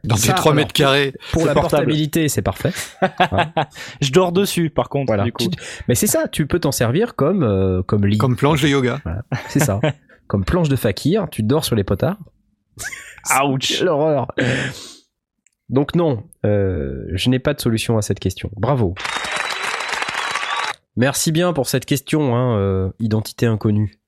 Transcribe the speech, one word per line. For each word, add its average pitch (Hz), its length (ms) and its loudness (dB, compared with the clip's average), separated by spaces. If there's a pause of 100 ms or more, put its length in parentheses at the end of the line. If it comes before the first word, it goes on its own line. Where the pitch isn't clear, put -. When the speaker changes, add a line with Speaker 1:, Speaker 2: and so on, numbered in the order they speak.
Speaker 1:
Dans 113 120 0
tes 98 60 0
Speaker 2:
Ça, - 100 2
alors, 180 100 2
Speaker 1:
trois 156 120 6
mètres 147 200 2
carrés. 139 400 2 (180)
Speaker 2:
pour 160 100 2
Speaker 3:
C'est 160 60 2
Speaker 2:
la 147 60 2
Speaker 3:
portable. 147 300 2
Speaker 2:
portabilité, 151 460 0
c'est - 120 -2
parfait. - 300 -2 (300)
Speaker 3:
<laughs> - 0 - (180)
Speaker 2:
Hein. 175 320 2 (500)
Speaker 3:
Je 135 100 0
dors 180 200 4
dessus, 175 380 0
par 120 200 -2
contre, 139 180 -2
Speaker 2:
Voilà. 104 160 2
Speaker 3:
du 117 80 0
coup. - 160 -2
Speaker 2:
Tu, 180 120 -4 (280)
mais 123 80 4
c'est - 120 0
ça, 320 200 2
tu 151 200 -2
peux 175 120 0
t'en 151 120 0
servir 135 440 0
comme, 160 280 2
euh, 95 400 2
comme 101 220 2
lit. 104 120 4
Speaker 1:
Comme 127 180 2
planche 143 260 2
de 151 60 4
yoga. 135 360 2
Speaker 2:
Voilà. 85 200 -6 (260)
C'est 147 100 0
ça. 110 200 2 (240)
Speaker 3:
<laughs> - 240 -20
Speaker 2:
Comme 101 180 0
planche 165 240 2
de 135 60 2
fakir, 151 560 0
tu - 120 -6
dors 139 220 2
sur 120 100 0
les 101 80 0
potards. 120 360 -2 (1300)
Speaker 3:
Ouch. 131 340 -2
Speaker 2:
L'horreur. 151 460 0 (1400)
Donc 139 260 0
non, 156 280 0 (220)
euh, 90 680 0
je 92 180 0
n'ai 131 80 2
pas - 160 0
de - 40 -20
solution 113 380 0
à 104 60 0
cette - 160 -4
question. - 360 -4
Bravo. 110 380 0 (2000)
Merci 135 360 0
bien 170 220 2
pour 143 140 -2
cette 131 180 -2
question, 143 500 0
hein, 123 220 2
euh, 95 320 0 (100)
identité 110 480 -2
inconnue. 107 600 0